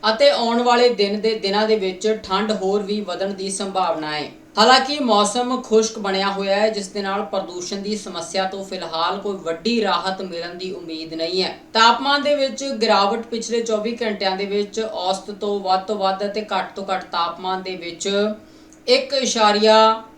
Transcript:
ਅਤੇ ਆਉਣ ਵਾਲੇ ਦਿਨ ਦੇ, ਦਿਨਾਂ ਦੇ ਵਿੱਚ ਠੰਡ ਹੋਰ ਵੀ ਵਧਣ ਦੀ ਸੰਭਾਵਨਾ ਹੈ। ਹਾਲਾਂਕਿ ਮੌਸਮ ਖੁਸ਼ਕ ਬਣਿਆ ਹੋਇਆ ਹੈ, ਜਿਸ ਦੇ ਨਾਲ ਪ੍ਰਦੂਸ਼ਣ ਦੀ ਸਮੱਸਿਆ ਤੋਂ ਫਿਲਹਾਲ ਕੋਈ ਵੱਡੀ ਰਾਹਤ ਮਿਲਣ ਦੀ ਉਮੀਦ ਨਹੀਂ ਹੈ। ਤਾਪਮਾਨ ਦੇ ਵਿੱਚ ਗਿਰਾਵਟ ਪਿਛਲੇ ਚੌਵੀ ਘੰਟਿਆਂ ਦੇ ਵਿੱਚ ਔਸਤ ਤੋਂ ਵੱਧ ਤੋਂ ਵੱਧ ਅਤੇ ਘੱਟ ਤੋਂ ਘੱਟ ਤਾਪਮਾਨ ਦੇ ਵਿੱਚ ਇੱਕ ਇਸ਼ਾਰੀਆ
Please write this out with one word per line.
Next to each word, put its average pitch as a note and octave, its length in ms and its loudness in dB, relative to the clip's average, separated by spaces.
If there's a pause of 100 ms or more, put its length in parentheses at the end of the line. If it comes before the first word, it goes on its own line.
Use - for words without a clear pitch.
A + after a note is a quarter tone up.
(100)
ਅਤੇ C#4 200 6
ਆਉਣ A#3 320 2
ਵਾਲੇ B3 260 6
ਦਿਨ G3+ 320 0
ਦੇ, A3 180 0
ਦਿਨਾਂ G3+ 300 0
ਦੇ A3 80 4
ਵਿੱਚ G3 460 -2
ਠੰਡ G#3 300 0
ਹੋਰ G3 300 0
ਵੀ G#3 180 -4
ਵਧਣ F#3 300 -4
ਦੀ F#3+ 200 -6
ਸੰਭਾਵਨਾ E3+ 680 -2
ਹੈ। - 240 -8 (180)
ਹਾਲਾਂਕਿ C4 420 6
ਮੌਸਮ A#3+ 640 2
ਖੁਸ਼ਕ A3 360 2
ਬਣਿਆ G3 320 -2
ਹੋਇਆ G3 260 0
ਹੈ, G#3+ 120 2
ਜਿਸ G3+ 200 -4
ਦੇ G3+ 140 -6
ਨਾਲ G3 200 -2
ਪ੍ਰਦੂਸ਼ਣ F#3+ 540 -6
ਦੀ G3+ 200 -4
ਸਮੱਸਿਆ F#3+ 480 -6
ਤੋਂ F#3+ 200 -6
ਫਿਲਹਾਲ F3 540 -4
ਕੋਈ G3 180 -4
ਵੱਡੀ F#3 460 -2
ਰਾਹਤ F#3+ 400 -2
ਮਿਲਣ F3 320 -8
ਦੀ F3+ 180 -8
ਉਮੀਦ D#3+ 420 -10
ਨਹੀਂ E3+ 280 -2
ਹੈ। D3 160 -4 (140)
ਤਾਪਮਾਨ C4+ 500 4
ਦੇ D4 120 2
ਵਿੱਚ C4+ 300 -2
ਗਿਰਾਵਟ A3 640 2
ਪਿਛਲੇ A#3 360 -4
ਚੌਵੀ A3 400 -2
ਘੰਟਿਆਂ G3 340 -2
ਦੇ G3+ 100 -4
ਵਿੱਚ G3+ 340 -2
ਔਸਤ F#3 500 -4
ਤੋਂ G3+ 300 -4
ਵੱਧ F#3 200 2
ਤੋਂ G#3+ 160 -4
ਵੱਧ F#3+ 300 0
ਅਤੇ G#3 200 -4 (120)
ਘੱਟ - 180 -6
ਤੋਂ G3 80 -8 (100)
ਘੱਟ F#3+ 100 -6
ਤਾਪਮਾਨ F3+ 580 -4
ਦੇ F#3 140 -6
ਵਿੱਚ G3 580 -2 (520)
ਇੱਕ C4 260 2
ਇਸ਼ਾਰੀਆ A3 880 6 (160)